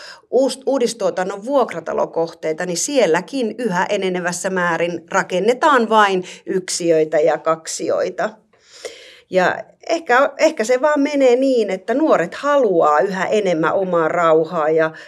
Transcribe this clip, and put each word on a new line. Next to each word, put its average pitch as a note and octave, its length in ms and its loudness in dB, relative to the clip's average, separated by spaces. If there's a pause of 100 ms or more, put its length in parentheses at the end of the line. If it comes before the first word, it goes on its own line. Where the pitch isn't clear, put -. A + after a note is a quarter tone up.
(300)
uus-, B3+ 360 0
uudistuotannon G3+ 800 -4
vuokratalokohteita, D#3+ 1200 -4
niin F3 100 -4
sielläkin G#3+ 800 0
yhä F#3+ 300 -2
enenevässä F3+ 640 -4
määrin F3 600 -2
rakennetaan A3+ 760 2
vain G3 360 2 (220)
yksiöitä D#3+ 720 0
ja D#3 180 2
kaksioita. D#3+ 920 -4 (1000)
Ja F3+ 340 0 (240)
ehkä, C#4 500 2
ehkä D#4 260 2
se B3+ 180 0
vaan D4+ 180 2
menee C#4 360 4
niin, B3+ 340 2
että F#3+ 240 -4
nuoret A3+ 400 2
haluaa F#3+ 640 2
yhä F#3 260 -2
enemmän F3 480 0
omaa F3 340 0
rauhaa E3 640 2
ja D#3+ 220 0 (160)